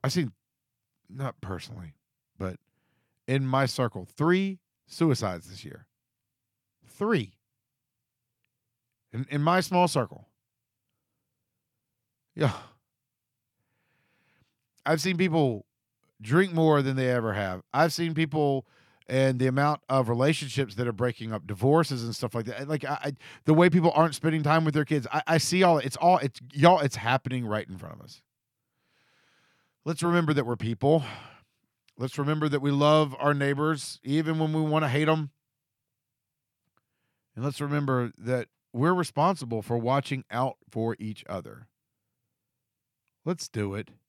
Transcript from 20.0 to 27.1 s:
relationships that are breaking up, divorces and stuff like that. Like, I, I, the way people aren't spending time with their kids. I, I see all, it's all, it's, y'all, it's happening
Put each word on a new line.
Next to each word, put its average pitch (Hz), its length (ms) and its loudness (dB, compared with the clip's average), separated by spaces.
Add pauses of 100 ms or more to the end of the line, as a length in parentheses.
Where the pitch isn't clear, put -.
relationships 131 680 -2
that 120 100 -2
are 120 60 -2
breaking 113 400 -4
up, 104 140 -8
divorces 131 580 2
and 117 120 -6
stuff 120 180 -8
like 113 120 -4
that. 127 220 -10
Like, 151 160 -4
I, 139 180 -6
I, 143 100 -4 (320)
the 156 80 4
way 175 160 8
people 170 260 4
aren't 160 200 4
spending 156 280 0
time 160 220 2
with 156 80 0
their 151 140 0
kids. 139 260 -2
I, 151 140 -2
I 160 120 4
see 180 240 2
all, 170 160 6
it's 131 180 -4
all, 175 220 4
it's, - 220 -4 (140)
y'all, 170 240 6
it's 143 180 -2
happening 123 480 -2